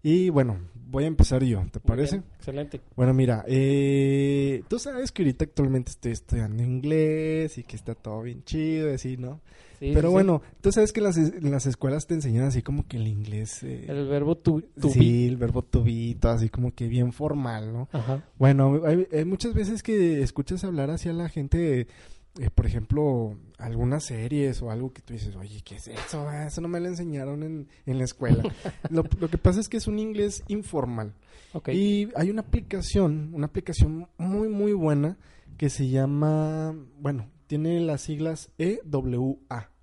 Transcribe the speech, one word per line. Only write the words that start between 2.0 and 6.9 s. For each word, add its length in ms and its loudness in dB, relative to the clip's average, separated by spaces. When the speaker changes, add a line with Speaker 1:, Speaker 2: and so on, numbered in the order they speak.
Speaker 2:
bien, 60 -8
excelente. 440 -10
Speaker 1:
Bueno, 160 4
mira, 360 4
eh, 1200 2
tú 100 -2
sabes 340 -6
que 100 -2
ahorita 220 2
actualmente 460 0
estoy 220 -6
estudiando 500 -2
inglés 960 0